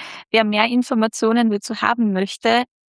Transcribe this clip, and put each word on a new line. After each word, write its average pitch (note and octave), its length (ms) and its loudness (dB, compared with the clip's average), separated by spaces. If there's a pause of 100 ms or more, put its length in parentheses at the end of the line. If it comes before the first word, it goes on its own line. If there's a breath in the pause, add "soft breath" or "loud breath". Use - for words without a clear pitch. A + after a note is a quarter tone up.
(300 loud breath)
Wer A3 140 4
mehr G#3+ 220 2
Informationen A#3 840 0
dazu G3+ 300 -4
haben A#3 320 0
möchte, A3+ 520 0 (240)